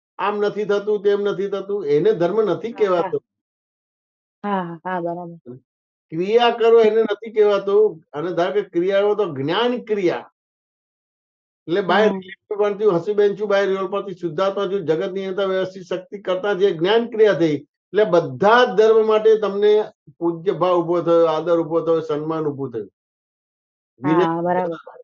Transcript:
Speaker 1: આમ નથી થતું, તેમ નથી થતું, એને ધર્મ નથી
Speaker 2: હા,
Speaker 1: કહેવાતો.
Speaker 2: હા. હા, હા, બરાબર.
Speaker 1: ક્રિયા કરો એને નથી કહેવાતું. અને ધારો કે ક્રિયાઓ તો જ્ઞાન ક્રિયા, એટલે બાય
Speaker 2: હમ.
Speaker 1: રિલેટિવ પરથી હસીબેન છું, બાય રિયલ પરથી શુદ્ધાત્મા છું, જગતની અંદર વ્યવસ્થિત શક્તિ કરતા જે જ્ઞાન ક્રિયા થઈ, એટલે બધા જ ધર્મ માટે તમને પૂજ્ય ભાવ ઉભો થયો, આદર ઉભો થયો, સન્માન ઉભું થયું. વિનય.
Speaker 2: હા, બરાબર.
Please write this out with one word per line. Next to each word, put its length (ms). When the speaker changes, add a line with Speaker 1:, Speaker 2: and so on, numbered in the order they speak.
Speaker 1:
આમ 200
નથી 280
થતું, 340
તેમ 200
નથી 300
થતું, 360
એને 260
ધર્મ 300
નથી 300
Speaker 2:
હા, 100
Speaker 1:
કહેવાતો. 360
Speaker 2:
હા. 0
હા, 360
હા, 200
બરાબર. 380
Speaker 1:
ક્રિયા 400
કરો 280
એને 220
નથી 300
કહેવાતું. 520
અને 220
ધારો 200
કે 120
ક્રિયાઓ 500
તો 180
જ્ઞાન 400
ક્રિયા, 420
એટલે 140
બાય 240
Speaker 2:
હમ. 20
Speaker 1:
રિલેટિવ 480
પરથી 360
હસીબેન 400
છું, 160
બાય 180
રિયલ 220
પરથી 300
શુદ્ધાત્મા 480
છું, 180
જગતની 420
અંદર 200
વ્યવસ્થિત 380
શક્તિ 340
કરતા 360
જે 160
જ્ઞાન 380
ક્રિયા 300
થઈ, 180
એટલે 240
બધા 580
જ 120
ધર્મ 320
માટે 300
તમને 360
પૂજ્ય 380
ભાવ 260
ઉભો 220
થયો, 260
આદર 320
ઉભો 220
થયો, 200
સન્માન 460
ઉભું 240
થયું. 200
વિનય. 260
Speaker 2:
હા, 120
બરાબર. 400